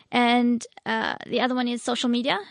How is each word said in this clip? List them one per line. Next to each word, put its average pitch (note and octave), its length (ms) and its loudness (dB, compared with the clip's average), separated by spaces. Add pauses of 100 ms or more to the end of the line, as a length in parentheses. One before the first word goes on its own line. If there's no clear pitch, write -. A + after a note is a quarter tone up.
(100)
And, A#3+ 540 2 (220)
uh, A3 300 -2 (100)
the - 160 -2
other B3+ 120 0
one B3 140 -2
is A#3+ 140 -4
social A#3+ 260 -2
media. B3 300 2 (120)